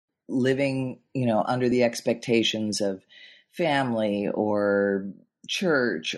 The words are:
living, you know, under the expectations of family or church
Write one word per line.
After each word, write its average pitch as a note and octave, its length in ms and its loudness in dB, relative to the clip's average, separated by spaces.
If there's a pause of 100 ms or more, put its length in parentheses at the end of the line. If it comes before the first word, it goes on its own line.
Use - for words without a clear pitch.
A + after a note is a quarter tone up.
(280)
living, C3 680 0 (160)
you C3 100 0
know, A2 220 2
under B2 220 0
the B2 160 4
expectations A2+ 960 0
of G2 200 -2 (520)
family A#2 760 0
or G2+ 800 0 (380)
church B2+ 720 0